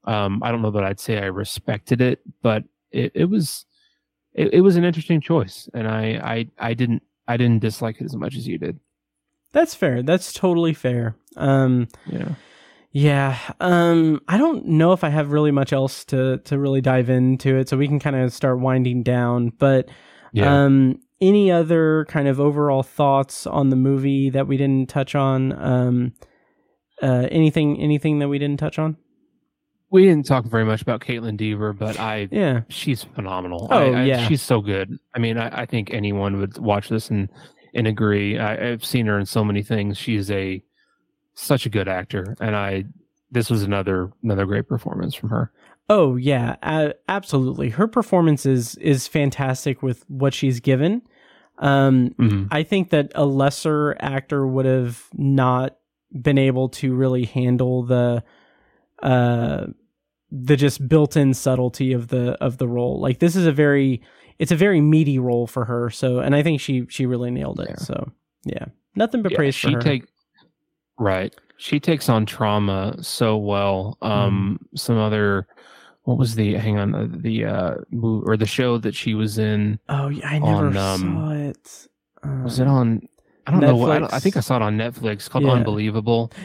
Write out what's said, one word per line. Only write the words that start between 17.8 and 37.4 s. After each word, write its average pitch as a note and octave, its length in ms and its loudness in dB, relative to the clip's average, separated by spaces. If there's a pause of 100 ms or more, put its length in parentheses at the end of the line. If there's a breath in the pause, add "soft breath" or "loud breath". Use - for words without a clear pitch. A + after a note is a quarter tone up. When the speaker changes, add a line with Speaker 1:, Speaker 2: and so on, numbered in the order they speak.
Speaker 1:
can C#3+ 120 0
kinda C3 300 0
start B2+ 300 -2
winding B2 440 0
down. B2 540 0
But, C3+ 320 4 (440 loud breath)
Speaker 2:
Yeah. C#3 320 6
Speaker 1:
um, C3+ 340 4 (220)
any G3 300 6
other D#3+ 580 2
kind C#3+ 200 0
of C3+ 100 0
overall C#3+ 440 2
thoughts C#3 640 0
on C#3 240 2
the C3 60 2
movie C3+ 540 2
that C3+ 180 -2
we C3+ 80 0
didn't C3+ 320 0
touch - 280 -4
on? C3+ 360 0 (100)
Um, B2 520 0 (880 soft breath)
uh, B2+ 300 2
anything, D#3 500 2
anything D3+ 380 0
that C#3+ 100 -2
we C#3+ 100 -2
didn't C#3+ 200 -2
touch D3+ 200 -4
on? D#3 160 -2 (960)
Speaker 2:
We F#3+ 140 8
didn't D3+ 220 4
talk B2+ 180 2
very A2+ 200 0
much A2 180 0
about A2+ 180 -4
Caitlin A#2 340 -6
Dever, G#2+ 380 -4
but G#2+ 260 -6
I, G#2+ 320 -4
Speaker 1:
Yeah. D#3 380 0
Speaker 2:
she's - 340 -6
phenomenal. F#2 680 -8
Speaker 1:
Oh, D3+ 200 4
Speaker 2:
I, B2 100 0
I, - 20 2
Speaker 1:
yeah. B2+ 240 0
Speaker 2:
she's C3+ 160 0
so A2+ 180 2
good. G2 360 -4 (180)
I A#2+ 40 -4
mean, A2+ 200 -2
I, A#2 220 -6
I A#2+ 40 -6
think A2 260 -6
anyone G2+ 480 -2
would G2 200 -6
watch G2+ 300 -2
this A2+ 200 -4
and, G2 180 -2 (460 soft breath)